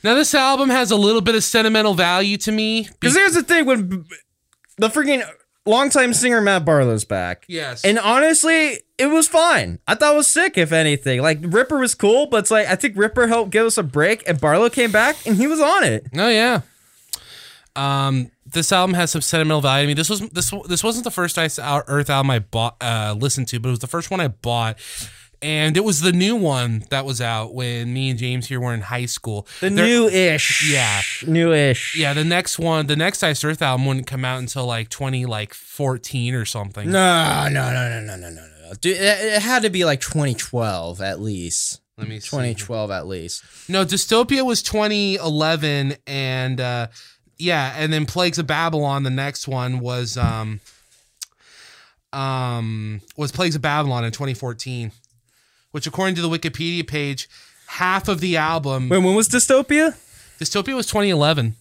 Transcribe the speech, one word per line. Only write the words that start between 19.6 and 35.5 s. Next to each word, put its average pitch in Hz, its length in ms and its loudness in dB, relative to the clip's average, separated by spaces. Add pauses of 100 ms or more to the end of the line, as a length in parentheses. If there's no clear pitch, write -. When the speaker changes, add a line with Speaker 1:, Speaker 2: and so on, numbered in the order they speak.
Speaker 1:
value 139 240 2
to 143 40 2
me. 147 60 2
This 156 140 0
was, 202 120 -2 (100)
this, 170 220 -4 (160)
this 175 160 -2
wasn't 226 200 -2
the 240 60 -4
first 175 280 -4
Ice 165 220 -2
Earth 143 480 -2
album 139 220 2
I 120 80 2
bought, 113 420 -2
uh, 110 380 -2
listened 135 300 -2
to, 123 100 -6
but 120 100 -4
it 127 40 0
was 117 80 -2
the 135 80 -10
first 170 240 -6
one 185 80 -2
I 151 80 0
bought. 117 500 -4 (600)
And 156 360 0
it 202 80 2
was 175 160 0
the 180 100 2
new 190 240 2
one 123 560 0
that 135 140 -2
was 131 160 -6
out 113 340 -4
when 120 400 -6
me 131 160 -2
and 120 80 -2
James 123 300 -4
here 131 100 -6
were 123 160 -4
in 113 60 -4
high 123 260 -6
school. 104 400 -8 (140)
Speaker 2:
The 185 100 0
Speaker 1:
There 202 160 4
Speaker 2:
new-ish. 185 840 2
Speaker 1:
Yeah. 110 280 2 (280)
Speaker 2:
New-ish. 160 680 2
Speaker 1:
Yeah, 147 160 0
the 151 120 0
next 175 340 0
one, 160 300 0
the 147 80 0
next 170 260 -2
Iced 151 220 -2
Earth 156 180 -2
album 131 240 0
wouldn't 131 220 -2
come 131 160 -6
out 127 160 -4
until, 127 260 -6
like, 113 220 -4
twenty, 131 380 -4
like, 107 280 -8